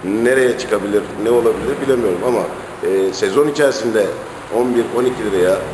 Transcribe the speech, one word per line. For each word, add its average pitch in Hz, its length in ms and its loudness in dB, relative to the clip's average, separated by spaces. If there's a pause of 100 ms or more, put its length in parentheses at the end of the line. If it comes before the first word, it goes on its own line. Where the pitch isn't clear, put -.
nereye 120 540 2
çıkabilir, 101 440 0 (200)
ne 113 80 0
olabilir 113 440 2 (120)
bilemiyorum 110 400 0
ama, 120 140 0 (500)
e, 95 220 0
sezon 110 360 2
içerisinde 120 580 2 (500)
on 120 180 2
bir, 117 100 4 (140)
on 123 60 0
iki 120 200 -2
liraya 95 340 2 (160)